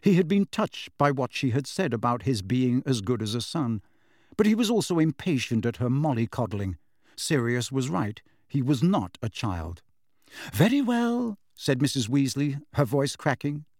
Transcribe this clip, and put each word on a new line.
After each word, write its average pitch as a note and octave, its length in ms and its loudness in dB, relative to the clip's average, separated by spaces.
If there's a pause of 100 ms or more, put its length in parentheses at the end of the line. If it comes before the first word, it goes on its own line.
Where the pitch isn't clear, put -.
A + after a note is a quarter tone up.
He G3+ 140 6
had F3 120 4
been G3+ 200 2
touched - 500 -6
by C#3+ 140 4
what B2+ 220 -2
she C3 180 0
had C3+ 160 0
said E3+ 260 -2
about A#2+ 300 0
his B2 180 0
being B2 440 2
as B2+ 160 0
good A2 200 -2
as G#2+ 140 -4
a A#2+ 60 -4
son, A#2 400 -4 (540)
but G#3+ 100 4
he G#3+ 100 4
was A3 140 0
also F#3+ 280 0
impatient D3+ 680 0
at A#2 120 -2
her B2+ 120 -2
mollycoddling. A2+ 880 -2 (380)
Sirius A#2+ 560 -2
was C3 180 -2
right. C3+ 320 -4 (260)
He C#3+ 140 -2
was B2+ 200 2
not D#3 400 0
a A2+ 80 -2
child. E2+ 520 -6 (720)
Very A#3 300 4
well, A#3+ 560 0 (180)
said C3 260 0
Missus C3+ 260 0
Weasley, C#3 520 0 (140)
her D3 120 2
voice C#3 300 0
cracking. D3 500 -2 (140)